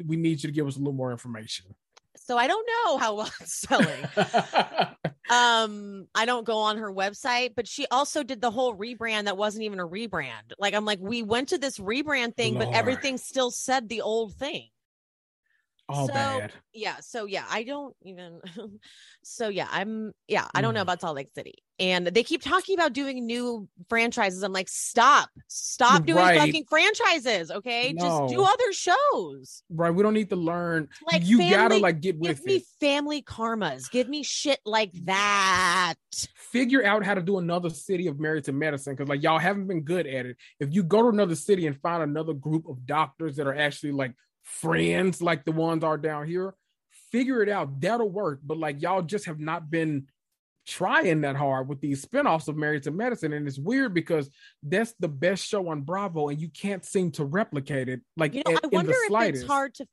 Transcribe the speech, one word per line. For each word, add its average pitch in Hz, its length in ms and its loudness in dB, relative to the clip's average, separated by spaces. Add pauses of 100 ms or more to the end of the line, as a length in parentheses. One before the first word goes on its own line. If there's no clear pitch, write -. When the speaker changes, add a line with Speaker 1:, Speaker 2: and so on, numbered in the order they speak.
Speaker 1:
we 160 100 -2
need 160 260 0
you 156 60 -4
to 151 40 -6
give 147 140 0
us 135 100 -6
a - 20 -6
little 139 140 -2
more 127 180 -4
information." 110 640 -12 (440)
Speaker 2:
So - 180 -6
I 240 120 4
don't 440 200 -2 (160)
know 302 140 2
how 220 160 -2
well 214 160 -6 (100)
it's - 140 -12
selling. 165 600 0
Speaker 1:
<laughs> - 840 0 (320)
Speaker 2:
Um, 214 840 2
I 220 100 2
don't 240 220 0
go 226 120 0
on 214 200 0
her 214 140 -8
website, 226 640 -2
but 233 100 -4
she - 240 -8
also 285 320 0
did 240 180 -8
the 240 100 0
whole 240 260 0
rebrand 220 480 -4
that 202 120 -2
wasn't 214 280 -2
even 202 160 -6
a 175 80 -4
rebrand. 160 680 -8
Like, 202 180 0
I'm 214 100 0
like, 208 160 -2
"We 233 240 -4
went 233 240 -2
to 359 100 -2
this 262 200 -6
rebrand 240 580 -2
thing, 226 180 0
but - 120 0
Speaker 1:
Lord. - 100 -2
Speaker 2:
everything 254 420 0
still 254 320 -2
said 254 380 -2
the 214 140 -6
old 214 340 -2
thing." 180 320 -8 (1200)
Speaker 1:
All 139 200 -2
Speaker 2:
So, - 60 -4
Speaker 1:
bad. 269 380 -2 (220)
Speaker 2:
yeah. 214 260 -6
So, 220 260 -10
yeah, 185 220 -6
I 214 140 -4
don't 277 320 -10 (100)
even, 175 400 -18
<laughs> 202 360 -16 (440)
so, - 240 -6
yeah, 175 220 -4
I'm, 214 420 -4 (160)
yeah, 147 260 0
I 190 60 2
don't 226 140 2
know 214 60 0
Speaker 1:
Mm. - 20 0
Speaker 2:
about 180 180 -2
Salt 160 160 -4
Lake 139 180 -10
City. - 200 -14 (240)
And 180 300 2
they 180 160 4
keep 302 180 -4
talking 359 320 0
about 330 180 2
doing 262 340 -4
new 233 420 -4 (200)
franchises. 226 540 0
I'm 190 100 -2
like, 190 160 -2
"Stop, 240 600 6 (200)
stop 240 580 4
doing 165 120 4
Speaker 1:
Right. 180 220 8
Speaker 2:
fucking 302 280 2
franchises, 311 840 2
okay? 240 420 -4
Just 175 340 0
do 254 120 0
Speaker 1:
No. 392 40 4
Speaker 2:
other 466 300 4
shows." 330 960 0
Speaker 1:
Right. 170 260 2
We 190 80 4
don't 214 120 4
need 214 160 0
to 196 60 0
learn. 170 520 -2 (180)
Speaker 2:
Like, 330 180 4
Speaker 1:
You 214 200 8
gotta, 220 300 6
Speaker 2:
family, 208 80 6
Speaker 1:
like, 170 180 4
get 160 200 -2
Speaker 2:
give 165 100 0
Speaker 1:
with 151 140 -4
Speaker 2:
me 392 120 4
Speaker 1:
it. - 60 -2 (180)
Speaker 2:
family 294 420 0
karmas. 190 680 -4
Give 247 180 0
me 294 140 -6
shit - 420 -2
like 214 280 0 (120)
that. 185 880 4 (420)
Speaker 1:
Figure 247 480 2
out 202 200 4
how 196 100 2
to 190 80 0
do 196 160 0
another 175 320 -2
city 180 360 -4
of 143 120 -4
Married 156 260 -2
to 143 80 -4
Medicine, 143 440 -4
'cause, 139 120 -6
like, 143 140 0
y'all 160 160 4
haven't 190 280 0
been 180 160 -2
good 165 240 -2
at 131 180 -6
it. 123 120 -12 (220)
If 143 160 -2
you 202 80 4
go 196 200 6
to 240 60 6
another 202 260 4
city 180 320 2
and 139 140 -2
find 170 220 0
another 156 300 -2
group 156 360 -2
of 127 180 -12
doctors 147 500 -2
that 147 100 -2
are 139 80 0
actually, 147 380 -2
like, 135 220 -2 (280)
friends, 170 800 0
like 170 240 0
the 160 80 0
ones 160 320 0
are 156 140 0
down 151 280 -4
here, 185 280 -4 (560)
figure 247 320 2
it 202 80 2
out. 143 300 -4
That'll 220 280 0
work. 180 340 -4
But, 156 160 -6
like, 151 220 -4
y'all 180 220 0
just 196 240 -6
have 156 140 -8
not 160 300 -6
been 156 360 0 (600)
trying 190 560 2
that 139 140 0
hard 135 320 0
with 139 120 -8
these 139 240 -2
spinoffs 214 440 0
of 156 80 -4
Married 151 280 0
to 151 60 -4
Medicine. 190 420 -2
And 147 140 -4
it's 135 120 -6
weird 233 360 0
because 160 360 0 (320)
that's 190 380 0
the 175 80 0
best 170 380 0
show 190 220 -2
on 151 140 -4
Bravo, 165 460 -2
and 147 120 -4
you 170 80 -6
can't 202 360 -6
seem 180 280 0
to 156 120 -4
replicate 139 640 -2
it, 127 120 -6 (160)
like, 160 180 2
Speaker 2:
You 269 120 -4
know, - 60 4
Speaker 1:
at, - 120 4
Speaker 2:
I - 60 -2
Speaker 1:
in - 0 -
the 190 60 4
Speaker 2:
wonder - 160 4
if 494 160 4
Speaker 1:
slightest. 214 360 2
Speaker 2:
it's 262 60 -4
hard 277 240 0
to 269 180 -14